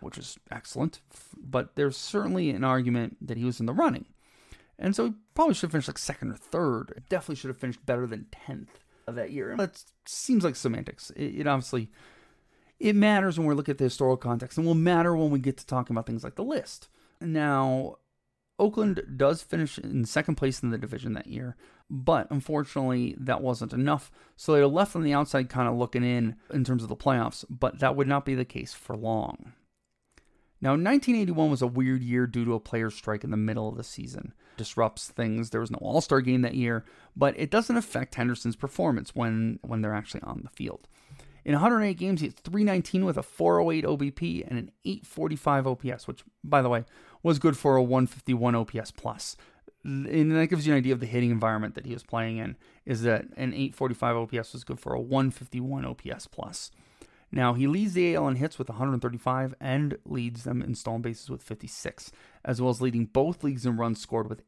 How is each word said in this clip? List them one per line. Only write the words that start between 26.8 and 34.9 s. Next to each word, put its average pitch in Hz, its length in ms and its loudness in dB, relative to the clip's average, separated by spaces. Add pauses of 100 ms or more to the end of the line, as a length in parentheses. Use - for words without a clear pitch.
of 110 60 -8
the - 80 -4
playoffs, 120 520 0
but - 300 -2
that 135 160 2
would 139 140 0
not 139 160 2
be 135 100 -2
the 127 100 0
case 127 300 -10
for - 220 -10
long. 110 560 -4 (1080)
Now, 135 160 4
nineteen 240 400 4
eighty-one 165 340 2
was 135 100 2
a 127 60 2
weird 131 360 2
year 123 240 2
due 117 200 -2
to 117 80 2
a 110 60 -2
player's 113 340 -4
strike 107 280 -6
in 127 80 -6
the 113 60 0
middle 107 320 -2
of 117 80 -10
the 120 80 -10
season. - 480 -12 (240)
Disrupts - 520 -2